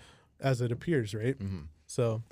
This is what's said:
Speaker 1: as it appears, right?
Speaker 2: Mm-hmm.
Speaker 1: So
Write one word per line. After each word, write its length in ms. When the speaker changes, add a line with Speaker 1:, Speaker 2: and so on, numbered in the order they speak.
Speaker 1:
as 220
it 100
appears, 440
right? 240
Speaker 2:
Mm-hmm. 220
Speaker 1:
So 340